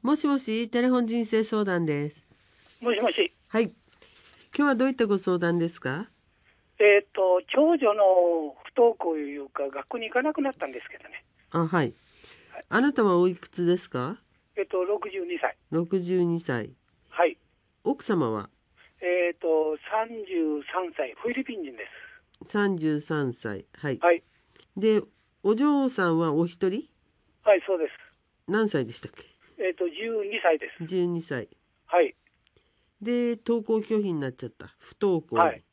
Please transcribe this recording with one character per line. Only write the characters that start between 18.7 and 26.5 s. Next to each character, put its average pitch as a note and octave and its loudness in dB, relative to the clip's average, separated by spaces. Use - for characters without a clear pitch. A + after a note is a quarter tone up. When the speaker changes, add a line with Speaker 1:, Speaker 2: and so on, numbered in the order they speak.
Speaker 2:
え F3+ 0
ー - -18
と、 D#3 0
三 A3+ -2
十 D#3+ -2
三 F3 -4
歳、 B2 -6
フ - -8
ィ B3 -4
リ C4 -4
ピ A#3 -8
ン F#3 -8
人 C3+ -10
で A2 -18
す。 - -20
Speaker 1:
三 G3+ 0
十 D#3 -2
三 D3 -4
歳。 G#2 -10
は - -8
い。 B2 -4
Speaker 2:
は F3 6
い。 - 0
Speaker 1:
で、 G#3+ 2
お G#3 2
嬢 C#4 2
さ F#3+ 0
ん E3 2
は D#3+ 0
お E3 2
一 F3 -2